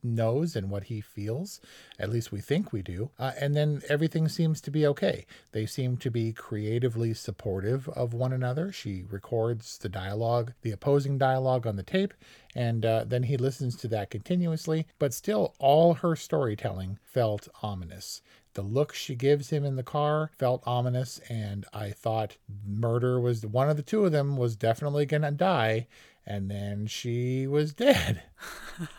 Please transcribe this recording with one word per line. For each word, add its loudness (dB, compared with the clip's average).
knows 0
and -4
what -4
he -8
feels, -8
at -4
least -2
we -6
think 0
we -4
do. -6
Uh, -4
and 0
then 2
everything 2
seems 0
to -8
be 2
okay. 0
They -2
seem -2
to -2
be 0
creatively -2
supportive -4
of -2
one 0
another. -2
She -8
records -2
the -6
dialogue, 0
the -4
opposing 2
dialogue 2
on -2
the -4
tape, 0
and, 0
uh, 4
then 0
he 0
listens 0
to -6
that -2
continuously. -2
But 0
still, 0
all 8
her 0
storytelling -2
felt 0
ominous. -8
The -6
look 0
she -8
gives 2
him 0
in -2
the -4
car 0
felt 2
ominous, 0
and -4
I -6
thought -2
murder 2
was, 2
one 2
of 4
the -2
two 2
of 4
them 2
was 2
definitely 2
gonna 2
die, 2
and -4
then -4
she -2
was 2
dead. 4
<laughs> -8